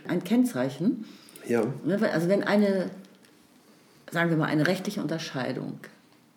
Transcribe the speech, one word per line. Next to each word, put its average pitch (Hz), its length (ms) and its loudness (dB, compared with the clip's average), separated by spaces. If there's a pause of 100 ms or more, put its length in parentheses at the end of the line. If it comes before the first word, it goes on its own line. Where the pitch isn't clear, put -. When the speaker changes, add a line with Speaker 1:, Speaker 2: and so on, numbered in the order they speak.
Speaker 1:
Ein 175 160 -2
Kennzeichen. 202 800 2 (420)
Speaker 2:
Ja. 117 160 4 (220)
Speaker 1:
Ne, 190 140 2
weil, 214 120 2
also 170 180 2
wenn 202 140 4
eine, 196 480 2 (1200)
sagen 170 180 2
wir 160 80 2
mal, 156 80 2
eine 151 220 2
rechtliche 190 340 -4
Unterscheidung 143 800 -6 (580)